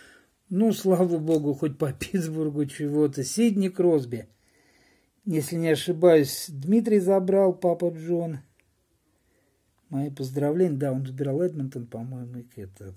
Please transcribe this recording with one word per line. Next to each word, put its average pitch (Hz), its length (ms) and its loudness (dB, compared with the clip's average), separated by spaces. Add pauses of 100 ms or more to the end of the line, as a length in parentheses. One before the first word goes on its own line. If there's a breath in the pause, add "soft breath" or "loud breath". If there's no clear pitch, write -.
(480 loud breath)
Ну, 202 240 2
слава 180 460 2
богу, 151 340 0
хоть 139 240 -4
по 139 160 -2
Питтсбургу 156 720 -4
чего-то. 143 600 -2
Сидни 202 440 2
Кросби. 147 600 0 (1000 soft breath)
Если 156 300 -2
не 165 140 2
ошибаюсь, 160 800 4
Дмитрий 196 520 2
забрал, 190 520 4
Папа 175 380 -2
Джон. 165 480 -4 (1500)
Мои 143 200 -4
поздравления. 143 680 0
Да, 139 140 -2
он 135 120 -4
забирал 135 380 -4
Эдмонтон, 135 460 -6
по-моему, 123 500 -12
и - 220 -16
это. 98 360 -16